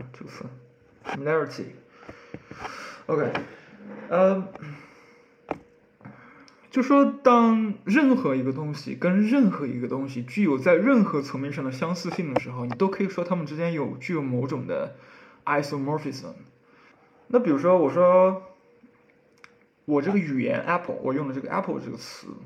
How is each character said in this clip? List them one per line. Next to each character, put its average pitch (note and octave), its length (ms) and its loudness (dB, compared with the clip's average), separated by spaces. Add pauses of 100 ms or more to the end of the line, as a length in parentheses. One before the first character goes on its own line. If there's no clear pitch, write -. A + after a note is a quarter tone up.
(140)
这 - 100 -18
个 - 60 -16
词， - 160 -16 (600)
similarity。 D3 580 -4 (1400)
OK， D3 240 0 (800)
呃， F#3+ 380 2 (2250)
就 C4 140 0
说 C#4 220 6 (180)
当 A3+ 500 6 (120)
任 C4 300 6
何 C#3+ 200 0
一 C3 80 -2
个 C3 100 -2
东 D3+ 180 -6
西 C3+ 220 -10
跟 F3+ 320 2
任 A#3+ 240 4
何 C#3+ 160 -4
一 B2 140 -6
个 A#2+ 80 -4
东 C3+ 200 -4
西 B2+ 140 -8
具 G3+ 220 -2
有 C#3 160 2
在 E3+ 160 6
任 A3 280 6
何 D3 200 0
层 - 160 -8
面 C#3+ 120 -6
上 C#3+ 140 -6
的 C3 60 -4
相 E3 240 -4
似 F3 160 -6
性 D#3+ 200 -6
的 B2+ 80 0
时 B2 120 -8
候， B2 140 -8
你 B2 100 -6
都 F#3+ 120 2
可 G3 160 -2
以 F#3+ 60 -2
说 F3 140 -6
它 F3+ 120 -2
们 D#3 120 -4
之 D3+ 80 -10
间 E3+ 180 -2
有， C3 260 -4
具 - 140 -8
有 D#3 80 -2
某 B2+ 240 -2
种 B2 220 -6
的 - 280 -6 (500)
isomorphism。 D3 880 -4 (960)
那 B3 120 2
比 F#3+ 100 0
如 C#3 80 2
说， F3 220 4
我 C#3+ 100 4
说 F#3 540 6 (1400)
我 D3 160 2
这 F3+ 100 -2
个 G3+ 60 0
语 C#3+ 240 -2
言 A#2 200 -2
Apple， F3 400 -4
我 C3 120 -2
用 C#3+ 140 -4
的 C3 60 -8
这 C#3 60 -6
个 C3+ 100 -10
Apple E3+ 300 -4
这 - 120 -12
个 - 60 -12
词 - 300 -18 (180)